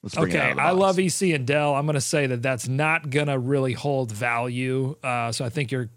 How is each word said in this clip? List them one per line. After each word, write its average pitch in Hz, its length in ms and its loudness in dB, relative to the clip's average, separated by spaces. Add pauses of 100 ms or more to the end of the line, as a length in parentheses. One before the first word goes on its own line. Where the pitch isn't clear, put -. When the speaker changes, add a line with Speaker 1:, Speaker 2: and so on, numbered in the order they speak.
Speaker 1:
Let's 101 120 -10
bring 185 160 2
it 170 40 0
Speaker 2:
Okay, 156 80 4
Speaker 1:
out 123 80 2
of - 60 -2
the 139 60 2
Speaker 2:
I - 80 4
Speaker 1:
box. 185 80 4
Speaker 2:
love 190 200 4
E 190 100 2
C 180 240 0
and 131 120 0
Dell. 143 300 2
I'm 143 100 0
gonna 151 160 2
say 143 240 0
that 123 160 -2
that's 123 260 -2
not 151 440 0
gonna 147 260 0
really 131 360 0
hold 131 380 -2
value. 123 920 -2
Uh, 120 280 -2
so 131 140 -4
I 120 40 -2
think 135 220 -2
you're, 123 260 -4